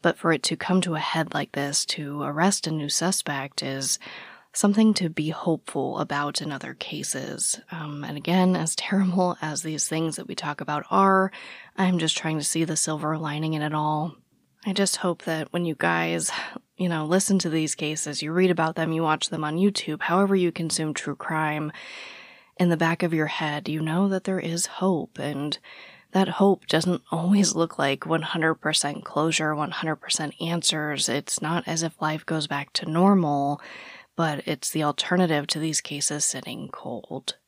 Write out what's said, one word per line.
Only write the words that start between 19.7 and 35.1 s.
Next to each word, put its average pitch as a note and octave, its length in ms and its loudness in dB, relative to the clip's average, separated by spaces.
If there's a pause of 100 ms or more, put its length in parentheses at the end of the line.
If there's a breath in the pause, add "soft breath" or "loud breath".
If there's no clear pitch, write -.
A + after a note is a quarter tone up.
however G3 340 4
you F3 160 4
consume D#3 400 -2
true C#3+ 240 -6
crime, D#3 560 -2 (840 loud breath)
in F3+ 100 6
the E3 80 6
back E3 260 0
of E3+ 120 0
your D3+ 140 2
head, D3+ 420 -4
you D#3 100 -2
know D#3+ 280 2
that F#3+ 160 -2
there F#3+ 140 -2
is E3 280 -2
hope, - 520 0
and C#3+ 400 -4 (540 loud breath)
that F#3+ 160 4
hope G3 380 4
doesn't E3 340 2 (100)
always F3 440 4
look E3 240 0
like C#3 260 0
one D#3+ 160 0
hundred D#3+ 360 0
percent D3 460 -2
closure, D#3 520 0
one D3+ 160 -2
hundred D#3 260 -4
percent - 460 -4
answers. E3 680 0
It's C3+ 320 -2
not E3 260 -2
as E3 160 -2
if D#3+ 200 -4
life D#3 240 -2
goes D#3 200 -2
back C#3+ 280 -6
to - 160 -4
normal, D#3 720 4 (540 loud breath)
but D#3 300 -2
it's - 240 -4
the D#3 140 0
alternative D#3 640 2